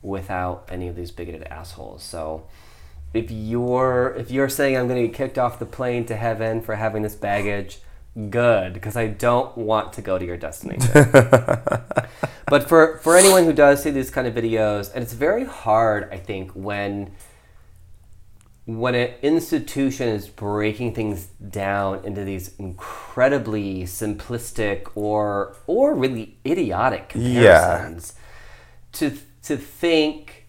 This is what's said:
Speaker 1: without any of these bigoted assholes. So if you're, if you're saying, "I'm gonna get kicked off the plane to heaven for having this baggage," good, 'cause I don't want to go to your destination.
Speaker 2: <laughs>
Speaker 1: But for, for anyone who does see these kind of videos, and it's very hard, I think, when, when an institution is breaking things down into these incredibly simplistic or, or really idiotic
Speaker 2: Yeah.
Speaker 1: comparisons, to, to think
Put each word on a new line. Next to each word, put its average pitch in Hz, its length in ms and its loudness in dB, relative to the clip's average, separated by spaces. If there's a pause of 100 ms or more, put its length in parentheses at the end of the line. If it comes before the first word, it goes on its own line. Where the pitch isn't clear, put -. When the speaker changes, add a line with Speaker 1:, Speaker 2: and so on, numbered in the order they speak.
Speaker 1:
without 92 680 -6
any 90 160 -8
of 85 80 -10
these 87 140 -10
bigoted 82 400 -12
assholes. - 520 -16
So 80 420 -10 (680)
if 113 180 -4
you're, 123 840 0
if 120 140 -10
you're 135 180 0
saying, 135 300 0
"I'm 123 100 0
gonna 127 140 0
get 117 120 0
kicked 131 240 -6
off 120 200 -2
the 113 80 -8
plane 120 400 -4
to 117 100 -6
heaven 113 460 -2
for 110 140 -6
having 107 260 -2
this 107 120 -4
baggage," 101 680 -4 (500)
good, 98 500 2
'cause 104 160 -8
I 113 120 -2
don't 120 500 0
want 107 340 -2
to - 80 -12
go 95 160 -2
to 92 80 -4
your 87 140 -8
destination. - 520 -4
Speaker 2:
<laughs> 143 220 8 (1400)
Speaker 1:
But 143 180 4
for, 165 320 6
for 165 200 4
anyone 190 260 8
who 160 80 4
does 143 300 6
see 156 80 -2
these 131 200 -4
kind 131 160 -2
of 117 80 -4
videos, 107 600 0
and 123 100 -6
it's 117 80 -10
very 175 320 0
hard, 110 640 0
I 98 60 -12
think, 95 360 -10
when, 101 600 -6 (1500)
when 117 280 -2
an 123 180 0 (100)
institution 139 840 0
is 101 200 -4
breaking 107 680 -4
things 104 320 -4
down 98 800 -4
into 101 200 -8
these 95 340 -8
incredibly 107 1300 -2
simplistic 104 1080 -4
or, 104 640 -2 (100)
or 269 280 2
really 127 520 -4
idiotic 123 680 0
Speaker 2:
Yeah. 104 640 8
Speaker 1:
comparisons, - 360 -12 (800)
to, 147 200 -2 (320)
to 147 120 -4
think - 920 0